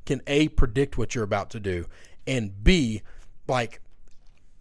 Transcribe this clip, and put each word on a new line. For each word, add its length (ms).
can, 220
A, 220
predict 480
what 160
you're 100
about 280
to 80
do, 260
and 380
B, 400
like, 320